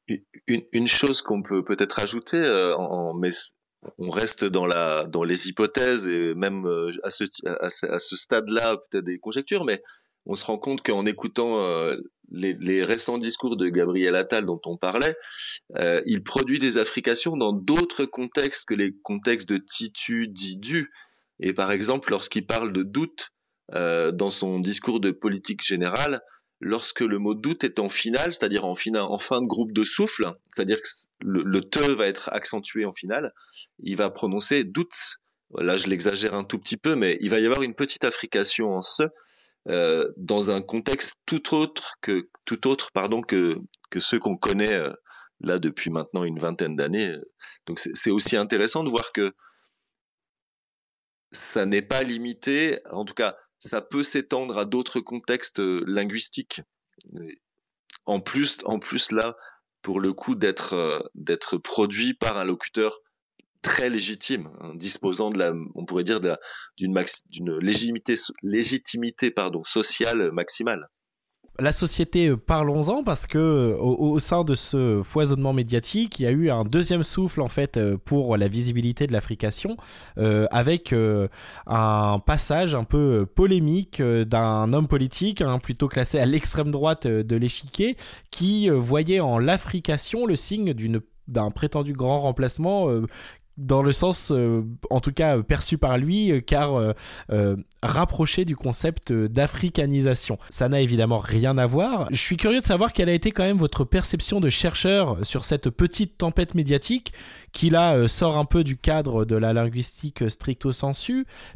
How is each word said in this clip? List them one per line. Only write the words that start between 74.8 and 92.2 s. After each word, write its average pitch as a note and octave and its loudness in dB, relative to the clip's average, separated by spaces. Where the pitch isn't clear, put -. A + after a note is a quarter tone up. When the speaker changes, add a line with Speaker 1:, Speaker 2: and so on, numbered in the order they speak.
Speaker 2:
foisonnement C3+ 0
médiatique, B2 -2
il C3 0
y - 2
a A#2+ 4
eu D3+ 4
un A2+ 2
deuxième E3 2
souffle, F#3 0
en B2+ 0
fait, C#3+ -2
euh, G2+ 2
pour B2 0
la G2+ 4
visibilité A#2+ 0
de C3 -2
l'affrication, A2 -2
euh, G#2+ 4
avec, C#3+ 2
euh, G#2+ 2
un G#2+ 2
passage D#3+ 2
un A#2 0
peu, D3 2
euh, B2+ 4
polémique, F#3 4
euh, A#2 4
d'un A2+ 2
homme D3+ 4
politique, D3 0
hein, C3 2
plutôt C3 -2
classé C3 0
à B2 4
l'extrême D3 2
droite, D3+ 0
euh, A2 2
de A2+ 0
l'échiquier, C#3+ 0
qui, G3+ 2
euh, D#3+ 6
voyait D3+ 2
en B2+ 2
l'affrication F3 0
le F3+ 2
signe G3 0
d'une, A2+ -2
d'un A2 0
prétendu C#3+ -2
grand C3 0